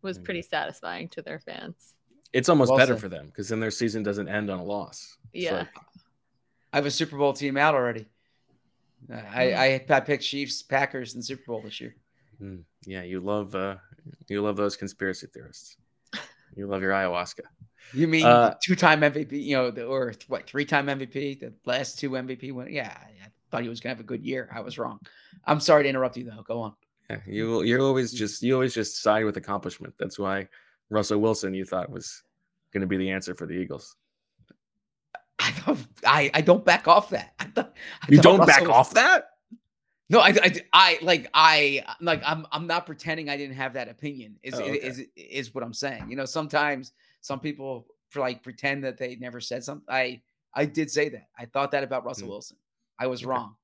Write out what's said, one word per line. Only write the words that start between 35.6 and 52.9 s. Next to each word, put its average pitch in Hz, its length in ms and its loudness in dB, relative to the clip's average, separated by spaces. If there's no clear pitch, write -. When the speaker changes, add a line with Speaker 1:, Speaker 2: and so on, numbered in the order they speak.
Speaker 3:
don't, 143 220 -2
I, 139 280 4
I 160 80 2
don't 175 240 4
back 175 200 4
off 185 260 6
that. - 280 -6
I - 60 -8
thought, - 280 -6
I - 60 -10
Speaker 2:
You 143 80 12
Speaker 3:
thought 160 60 10
Speaker 2:
don't 180 160 10
Speaker 3:
Russell 160 140 10
Speaker 2:
back 139 100 10
Speaker 3:
was 170 80 0
Speaker 2:
off 123 240 6
that? 311 340 6
Speaker 3:
No, 190 100 8
I, 190 140 8
I, 180 120 4
I, 175 280 8
like, 165 320 2
I, 147 520 6
like, 165 240 0
I'm, 160 260 -4
I'm 156 160 -6
not 170 180 -4
pretending 160 440 -8
I 143 80 -6
didn't 135 180 -10
have 131 200 -6
that 123 120 -8
opinion 120 560 -12
is, 131 120 -12
Speaker 2:
Oh, 123 40 -6
okay. - 140 -6
Speaker 3:
is, 127 320 -8
is 117 400 -12
what 127 80 -8
I'm 117 100 -12
saying. 117 360 -8
You 127 80 -10
know, 135 80 -8
sometimes 147 640 -4
some 135 180 -10
people, 135 480 -10
like, 127 300 -6
pretend 139 400 -6
that 127 140 -8
they 123 180 -8
never 120 240 -14
said 120 240 -8
something. 143 240 -14
I, 127 340 -4
I 147 120 0
did 151 260 -4
say 147 160 0
that. 123 220 -14
I 120 60 -14
thought 139 260 -4
that 139 140 -2
about 123 180 -6
Russell 107 240 -10
Speaker 2:
Hmm. 101 40 -12
Speaker 3:
Wilson. - 260 -16